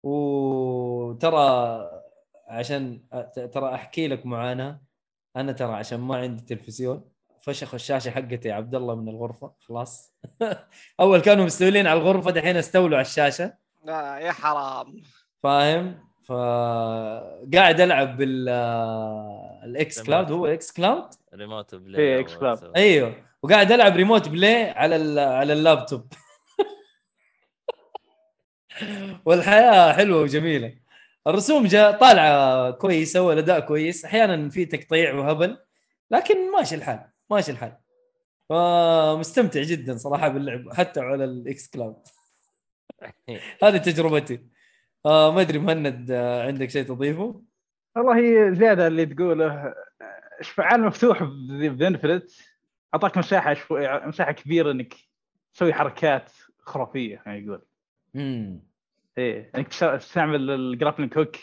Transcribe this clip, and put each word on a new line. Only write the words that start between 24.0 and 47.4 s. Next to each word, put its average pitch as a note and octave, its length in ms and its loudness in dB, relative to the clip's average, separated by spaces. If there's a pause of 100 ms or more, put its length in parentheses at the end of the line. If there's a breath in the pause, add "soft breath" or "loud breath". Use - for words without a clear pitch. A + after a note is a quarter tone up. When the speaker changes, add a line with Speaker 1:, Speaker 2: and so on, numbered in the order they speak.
Speaker 1:
بلاي G3+ 400 2
على D#3 260 0
ال-، D3+ 240 0
على C#3+ 340 0
اللابتوب. D3+ 540 2
<laughs> - 60 -20 (3000 loud breath)
والحياة F#3+ 680 8
حلوة F3+ 280 4
وجميلة. C#3+ 520 -2 (540 soft breath)
الرسوم A3 380 2
جا-، G#3 260 6
طالعة D3 800 6
كويسة E3 500 0
والأداء D#3+ 380 2
كويس. D#3 460 -4
أحيانا F3+ 440 0
في F3+ 160 -4
تقطيع D#3+ 480 0
وهبل، D#3 440 -2 (540)
لكن F#4 400 0
ماشي E4+ 240 -2
الحال، C#3 240 -8 (300)
ماشي G3 220 0
الحال. A#2+ 260 -12 (720)
فمستمتع E3 1120 2
جدا C#3 360 -6
صراحة C#3 300 -4
باللعب، C3+ 460 -8
حتى F3 260 -2
على C3+ 240 -4
الإكس B2 460 -10
كلاود. A2+ 260 -10 (920)
<laughs> - 760 -12
هذه G3+ 140 6
تجربتي. D3+ 680 -2 (580)
آه، D#3 260 6
ما D#3 100 2
أدري D3 180 0
مهند، C#3+ 520 -4
آه، B2 360 -4
عندك C3+ 220 -6
شيء C3+ 140 -4
تضيفه؟ D3 580 -6 (540)